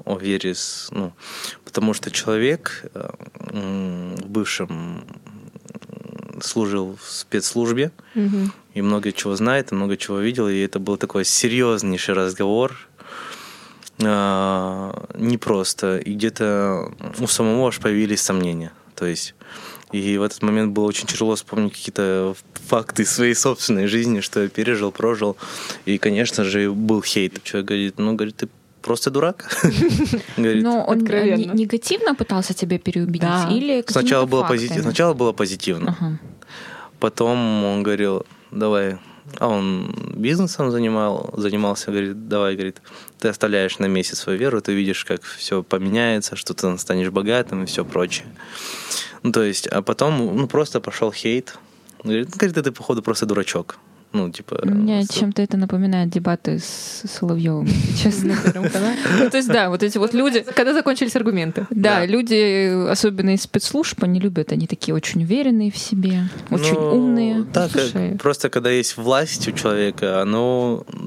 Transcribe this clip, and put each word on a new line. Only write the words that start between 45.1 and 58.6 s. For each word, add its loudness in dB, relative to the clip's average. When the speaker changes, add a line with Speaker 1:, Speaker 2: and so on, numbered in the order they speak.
Speaker 1:
все -4
поменяется, 0
что -8
ты -2
станешь 0
богатым 0
и -6
все -4
прочее». -2
Ну, 0
то 4
есть, 0
а 0
потом, 2
ну, 2
просто 0
пошел -2
хейт. -2
Говорит: 0
«Ну, -12
говорит, 2
ты, 0
походу, -2
просто 0
дурачок». -2
Ну, 0
типа, -8
Speaker 3:
Мне 4
Speaker 1:
с- -2
Speaker 3:
чем-то 0
это 2
напоминает 2
дебаты 0
с -10
Соловьевым, 0
<laughs> 2
честно. 4
Speaker 2:
На 2
Первом 0